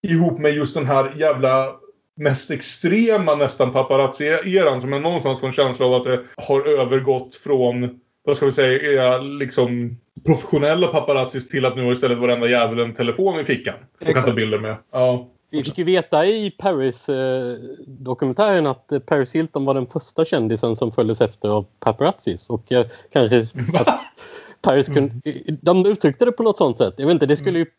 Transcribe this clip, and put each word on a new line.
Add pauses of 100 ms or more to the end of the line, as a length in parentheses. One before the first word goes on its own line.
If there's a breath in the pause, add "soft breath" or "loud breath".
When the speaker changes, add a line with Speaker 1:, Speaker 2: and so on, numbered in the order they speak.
Speaker 1:
ihop
med
just
den
här
jävla (500)
mest
extrema
nästan
paparazzi-eran
som
jag
någonstans
får
en
känsla
av
att
det (160 loud breath)
har (120)
övergått
från, (240)
vad
ska
vi
säga,
liksom (300)
professionella
paparazzis
till
att
nu
har
istället
varenda
jävel
en
telefon
i
fickan (260)
och
kan
ta
Speaker 2:
Exakt.
Speaker 1:
bilder
med. (160)
Ja. (220)
Speaker 3:
Vi
fick
ju
veta
i
Paris,
eh, (340)
dokumentären
att,
eh,
Paris
Hilton
var
den
första
kändisen
som
följdes
efter
av (140)
paparazzis.
Och,
eh, (260 loud breath)
kanske
Speaker 1:
<laughs>
Va?
Speaker 3:
att (600 loud breath)
Paris
kun-, (140)
Speaker 1:
Mm.
Speaker 3:
de
uttryckte
det
på
något
sånt
sätt.
Jag
vet
inte,
det
skulle
ju (120)